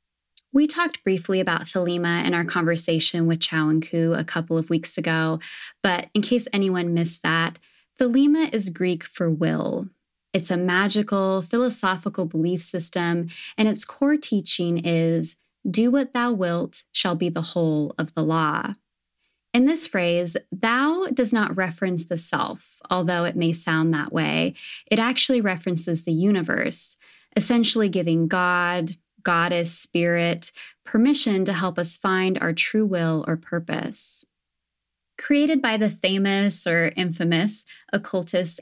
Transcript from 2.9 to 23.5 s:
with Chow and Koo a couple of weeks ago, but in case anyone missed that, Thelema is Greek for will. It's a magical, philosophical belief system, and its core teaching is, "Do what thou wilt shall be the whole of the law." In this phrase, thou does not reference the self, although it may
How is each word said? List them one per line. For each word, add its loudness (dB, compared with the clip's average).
with 2
Chow 0
and 2
Koo 0
a -2
couple -4
of -2
weeks -2
ago, 0
but 0
in 2
case 0
anyone 0
missed 0
that, 0
Thelema 4
is -2
Greek -2
for -2
will. -2
It's 0
a 0
magical, 0
philosophical -2
belief -2
system, -2
and 2
its 0
core 0
teaching -2
is, 0
"Do 2
what 2
thou 0
wilt -2
shall 0
be 0
the -4
whole 0
of -6
the 0
law." 0
In 4
this 2
phrase, 0
thou 0
does 0
not 0
reference -2
the -4
self, -4
although 0
it -2
may 2